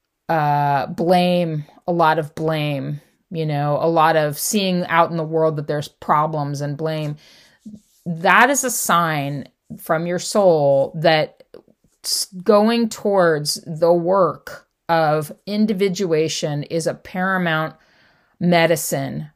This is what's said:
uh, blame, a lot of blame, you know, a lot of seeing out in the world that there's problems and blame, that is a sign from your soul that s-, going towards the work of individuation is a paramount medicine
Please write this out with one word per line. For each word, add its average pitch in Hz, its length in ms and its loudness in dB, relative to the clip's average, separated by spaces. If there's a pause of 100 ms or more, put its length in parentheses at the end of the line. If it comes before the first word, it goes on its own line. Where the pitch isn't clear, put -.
(280)
uh, 143 580 0
blame, 175 800 0 (240)
a 175 40 -2
lot 160 280 2
of 151 160 -8
blame, 147 640 -4 (320)
you 160 140 -4
know, 147 360 -2
a 160 60 2
lot 165 260 4
of 151 240 -2
seeing 185 460 -2
out 165 260 2
in 170 60 -6
the 160 80 -4
world 160 320 0
that 151 100 -8
there's 147 220 -6
problems 151 720 -2
and 143 160 -6
blame, 156 400 -6 (880)
that 180 420 4
is 277 140 0
a 254 80 -4
sign 156 800 -2 (320)
from 165 260 -2
your 175 120 -2
soul 151 760 2
that 160 480 0 (640)
s-, - 220 -4 (160)
going 220 460 4
towards 170 680 0 (120)
the 170 260 2
work 175 760 0 (200)
of 156 440 0 (140)
individuation 180 1160 0
is 160 220 -4
a 139 80 -4
paramount 180 800 -4 (640)
medicine 160 960 0